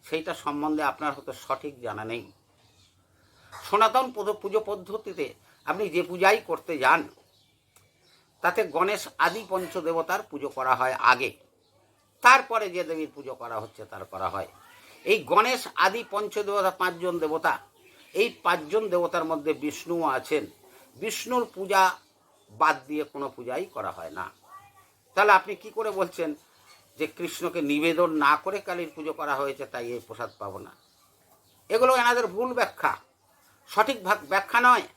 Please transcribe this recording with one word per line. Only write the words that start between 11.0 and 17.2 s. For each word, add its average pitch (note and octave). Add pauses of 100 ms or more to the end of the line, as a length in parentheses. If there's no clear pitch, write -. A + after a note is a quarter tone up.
তারপরে A3+
যে F3
দেবীর D#3
পুজো C3
করা A#2
হচ্ছে A2
তার F#2+
করা F#2+
হয়। F#2+ (560)
এই G3
গণেশ A3
আদি F#3+
পঞ্চদেবতা, G3+
পাঁচজন F3
দেবতা, D#3 (540)